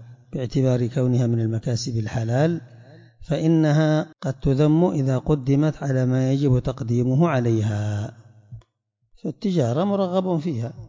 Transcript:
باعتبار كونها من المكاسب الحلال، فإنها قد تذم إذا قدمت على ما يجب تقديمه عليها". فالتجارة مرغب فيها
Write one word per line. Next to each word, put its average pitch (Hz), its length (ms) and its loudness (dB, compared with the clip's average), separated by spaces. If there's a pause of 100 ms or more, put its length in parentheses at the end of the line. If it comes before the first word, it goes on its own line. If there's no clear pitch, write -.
(320)
باعتبار 127 540 0
كونها 127 400 0
من 117 140 0
المكاسب 113 560 -4
الحلال، 123 640 -2 (680)
فإنها 156 920 2
قد 135 140 -4
تذم 151 500 2
إذا 135 340 0
قدمت 143 640 0
على 131 240 0
ما 131 260 0
يجب 135 260 2
تقديمه 127 680 0
عليها". 107 920 -2 (1040)
فالتجارة 160 600 0
مرغب 185 540 0
فيها 127 340 -4 (160)